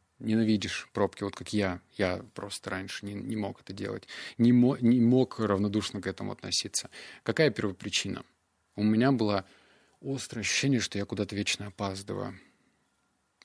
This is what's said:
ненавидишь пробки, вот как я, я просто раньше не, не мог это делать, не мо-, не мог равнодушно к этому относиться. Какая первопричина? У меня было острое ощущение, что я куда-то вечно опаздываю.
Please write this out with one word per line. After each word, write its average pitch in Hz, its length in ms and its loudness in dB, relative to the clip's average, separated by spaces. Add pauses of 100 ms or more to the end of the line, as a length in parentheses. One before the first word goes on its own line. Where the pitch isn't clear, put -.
(200)
ненавидишь 110 760 0
пробки, 101 300 -2
вот 101 120 -4
как - 180 -10
я, 95 280 -2 (160)
я 92 260 0 (100)
просто - 360 -10
раньше 95 360 -8
не, 101 80 -8
не 107 220 -6
мог 101 260 -6
это - 120 -12
делать, 101 340 -10 (300)
не 117 140 8
мо-, 123 300 6
не 120 180 6
мог 123 400 4
равнодушно 101 640 0
к 92 60 -8
этому 98 240 -6
относиться. - 580 -6 (340)
Какая 147 260 2
первопричина? 98 760 -4 (520)
У 104 80 -2
меня 110 280 4
было 104 340 2 (560)
острое 135 400 -6
ощущение, 131 380 2
что - 180 -4
я 101 80 -2
куда-то 101 300 -4
вечно 101 320 -4
опаздываю. 98 720 -8 (1080)